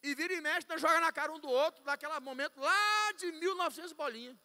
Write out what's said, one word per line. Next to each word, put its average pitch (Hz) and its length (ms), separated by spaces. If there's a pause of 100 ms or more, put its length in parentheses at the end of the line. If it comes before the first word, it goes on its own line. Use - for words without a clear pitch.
E 285 100
vira 330 200
e 339 80
mexe, 320 260
nós 330 140
joga 320 180
na 330 140
cara 294 180
um 320 80
do 302 80
outro, 277 380
naquele 285 340
momento 269 400
lá 415 540
de 370 180
mil 330 220
e 359 40
novecentos 339 360
bolinha. 247 520